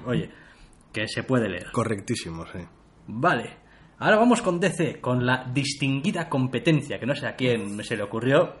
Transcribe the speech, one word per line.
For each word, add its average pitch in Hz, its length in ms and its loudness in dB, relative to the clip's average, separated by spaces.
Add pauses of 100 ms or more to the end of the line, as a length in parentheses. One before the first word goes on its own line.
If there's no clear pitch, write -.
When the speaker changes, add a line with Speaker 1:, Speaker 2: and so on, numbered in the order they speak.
Speaker 1:
oye, 123 240 -2 (640)
que 107 160 -4
se 113 160 -4
puede 123 240 2
leer. 87 240 -6
Speaker 2:
Correctísimo, 98 760 -2
sí. 95 120 -12 (480)
Speaker 1:
Vale. 120 520 -2 (400)
Ahora 185 180 4
vamos 240 240 6
con 175 180 0
D 185 100 2
C, 156 300 -2
con 123 260 0
la 127 260 0
distinguida 139 760 0
competencia, 127 720 2
que 107 60 -6
no 139 100 0
sé 120 120 -6
a 104 80 -6
quién 107 460 0
se 110 140 -4
le 104 80 -4
ocurrió, 131 580 2